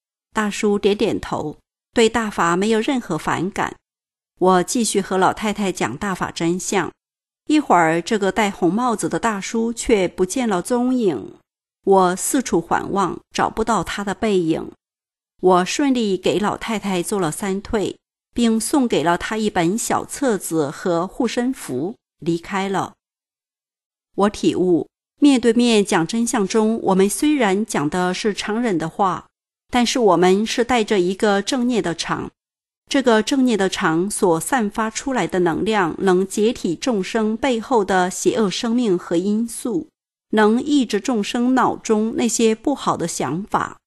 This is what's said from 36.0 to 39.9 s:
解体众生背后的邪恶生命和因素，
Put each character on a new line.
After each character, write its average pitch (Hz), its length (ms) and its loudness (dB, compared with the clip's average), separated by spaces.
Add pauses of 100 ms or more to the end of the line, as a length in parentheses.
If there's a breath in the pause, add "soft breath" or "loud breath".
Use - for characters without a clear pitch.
解 214 240 0
体 190 240 -4
众 220 260 -2
生 220 360 -2
背 247 240 -2
后 208 240 0
的 185 260 0
邪 - 240 0
恶 214 140 2
生 226 260 -2
命 220 220 2
和 - 180 -4
因 208 320 0
素， 220 400 -6 (440)